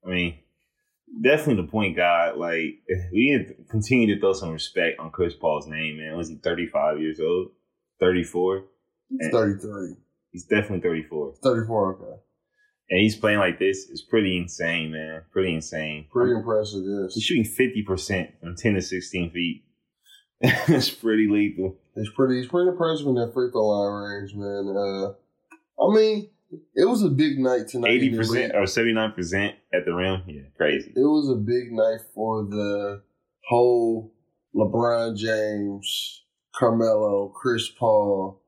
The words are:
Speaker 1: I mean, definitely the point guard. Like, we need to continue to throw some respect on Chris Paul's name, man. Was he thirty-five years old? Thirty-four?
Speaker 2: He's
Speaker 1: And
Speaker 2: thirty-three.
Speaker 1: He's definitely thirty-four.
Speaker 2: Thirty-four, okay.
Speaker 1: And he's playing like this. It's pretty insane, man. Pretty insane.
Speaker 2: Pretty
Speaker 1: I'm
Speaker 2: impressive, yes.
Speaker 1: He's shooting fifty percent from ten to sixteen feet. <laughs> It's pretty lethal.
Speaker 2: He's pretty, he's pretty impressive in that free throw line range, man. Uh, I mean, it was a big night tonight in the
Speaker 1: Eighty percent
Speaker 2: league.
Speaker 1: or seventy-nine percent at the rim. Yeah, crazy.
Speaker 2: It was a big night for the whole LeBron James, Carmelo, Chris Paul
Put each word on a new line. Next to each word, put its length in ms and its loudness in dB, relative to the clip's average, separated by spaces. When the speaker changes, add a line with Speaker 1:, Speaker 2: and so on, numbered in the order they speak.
Speaker 1:
I 40 -10
mean, 260 -2
definitely 400 4
the 80 -8
point 240 0
guard. 420 2
Like, 420 -4
we 240 4
need 120 -2
to 80 -18
continue 420 2
to 80 -2
throw 120 2
some 180 -6
respect 480 -4
on 120 -12
Chris 220 -2
Paul's 340 -2
name, 300 -8
man. 180 -10
Was 140 -8
he 60 -14
thirty-five 640 -2
years 200 -4
old? 300 0
Thirty-four? 640 2
Speaker 2:
He's 120 -6
Speaker 1:
And 100 -2
Speaker 2:
thirty-three. 640 -2
Speaker 1:
He's 140 -16
definitely 360 0
thirty-four. 520 -4
Speaker 2:
Thirty-four, 520 0
okay. 260 -16
Speaker 1:
And 100 4
he's 140 4
playing 240 2
like 180 2
this. 320 0
It's 140 -14
pretty 340 2
insane, 540 -4
man. 300 -10
Pretty 240 0
insane. 560 -8
Speaker 2:
Pretty 220 2
Speaker 1:
I'm 60 0
Speaker 2:
impressive, 460 -2
yes. 300 -6
Speaker 1:
He's 80 -4
shooting 220 2
fifty 360 -2
percent 480 -4
from 140 -10
ten 200 0
to 60 0
sixteen 500 -6
feet. 320 -6
<laughs> 260 2
It's 240 4
pretty 380 2
lethal. 480 0
Speaker 2:
He's 200 -6
pretty, 260 2
he's 80 -10
pretty 200 2
impressive 380 -2
in 80 2
that 180 -2
free 180 0
throw 140 2
line 540 -2
range, 160 -12
man. 400 -4
Uh, 380 -2
I 140 6
mean, 340 2
it 100 6
was 180 2
a 60 4
big 300 2
night 300 0
tonight 220 0
in 80 4
the 80 4
Speaker 1:
Eighty 100 0
percent 360 0
Speaker 2:
league. 100 4
Speaker 1:
or 40 2
seventy-nine 460 0
percent 420 -2
at 120 0
the 80 0
rim. 340 -2
Yeah, 140 -14
crazy. 380 0
Speaker 2:
It 40 0
was 300 4
a 60 2
big 360 -2
night 300 0
for 300 -2
the 580 -4
whole 640 2
LeBron 600 0
James, 1080 -4
Carmelo, 760 2
Chris 400 -2
Paul 800 2